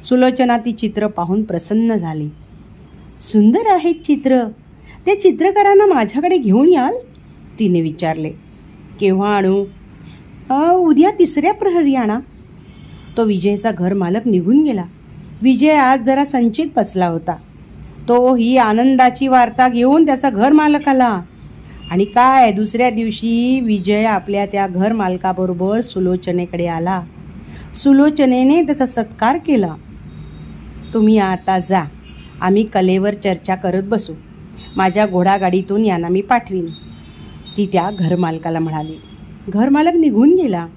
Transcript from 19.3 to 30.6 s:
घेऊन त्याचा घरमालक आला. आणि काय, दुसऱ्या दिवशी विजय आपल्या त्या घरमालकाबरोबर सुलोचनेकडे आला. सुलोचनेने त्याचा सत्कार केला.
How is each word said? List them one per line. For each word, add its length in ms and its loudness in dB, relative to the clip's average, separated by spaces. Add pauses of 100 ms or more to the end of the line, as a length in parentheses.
घेऊन 380 4
त्याचा 240 0
घरमालक 600 2
आला. 320 0 (680)
आणि 140 0
काय, 460 4
दुसऱ्या 380 -2
दिवशी 680 -2
विजय 440 -2
आपल्या 420 -2
त्या 220 -2
घरमालकाबरोबर 1120 -2
सुलोचनेकडे 840 -4
आला. 340 -4 (720)
सुलोचनेने 840 2
त्याचा 240 -2
सत्कार 520 -2
केला. 380 -2 (1160)